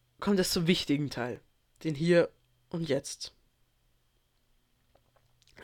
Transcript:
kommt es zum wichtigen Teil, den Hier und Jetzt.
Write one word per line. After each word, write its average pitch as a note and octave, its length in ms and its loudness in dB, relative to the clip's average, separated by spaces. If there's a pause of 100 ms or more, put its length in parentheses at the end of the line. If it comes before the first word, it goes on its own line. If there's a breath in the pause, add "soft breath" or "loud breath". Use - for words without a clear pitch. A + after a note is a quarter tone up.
(200)
kommt G3+ 200 0
es F#3 120 0
zum E3+ 140 0
wichtigen D3 440 2
Teil, A#2+ 320 -8 (420)
den D#3+ 100 -4
Hier E3+ 360 4 (400)
und E3 180 -6
Jetzt. - 460 -4 (2250)